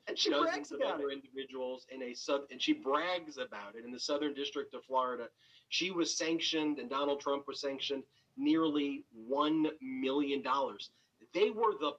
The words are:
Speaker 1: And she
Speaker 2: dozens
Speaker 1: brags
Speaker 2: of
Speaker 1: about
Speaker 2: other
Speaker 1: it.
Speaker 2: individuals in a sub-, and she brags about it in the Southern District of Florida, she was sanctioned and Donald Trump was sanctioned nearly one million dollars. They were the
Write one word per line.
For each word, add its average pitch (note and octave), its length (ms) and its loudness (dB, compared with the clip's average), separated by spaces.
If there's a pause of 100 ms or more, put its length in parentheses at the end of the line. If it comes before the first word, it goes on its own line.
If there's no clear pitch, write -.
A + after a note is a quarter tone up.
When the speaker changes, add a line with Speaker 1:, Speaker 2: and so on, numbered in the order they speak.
Speaker 1:
And G#3+ 100 -4
she - 120 4
Speaker 2:
dozens D3 220 4
Speaker 1:
brags - 200 -4
Speaker 2:
of C#3+ 80 -6
Speaker 1:
about F#3 140 2
Speaker 2:
other C#3+ 160 -2
Speaker 1:
it. C#3 60 -4
Speaker 2:
individuals B2+ 720 -8
in C3 140 -10
a B2 100 -6
sub-, C#3 380 -2
and B2+ 100 -12
she D#3 120 4
brags D3+ 640 0
about G#2 380 -8
it A#2 80 -12
in A#2+ 80 -12
the B2+ 80 -10
Southern D3 360 0
District C#3 380 -6
of B2 120 -12
Florida, B2+ 420 0 (400)
she F3 240 0
was E3+ 240 2
sanctioned D#3+ 640 0
and A#2+ 120 -8
Donald C#3+ 300 0
Trump C#3 280 -2
was C3+ 120 -6
sanctioned C#3 440 -2 (340)
nearly D3 760 4
one C#3+ 560 2 (140)
million C3 640 0
dollars. C3 480 0 (420)
They G#3 160 4
were A3 240 2
the D3 260 -2